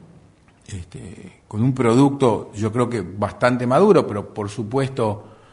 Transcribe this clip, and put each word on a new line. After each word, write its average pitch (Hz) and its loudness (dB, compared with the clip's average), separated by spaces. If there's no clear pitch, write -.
este, 95 -16
con 107 -4
un 131 2
producto, 127 2
yo 104 -2
creo 120 0
que 117 -4
bastante 104 -2
maduro, 151 4
pero 101 -8
por 104 -6
supuesto, 117 -4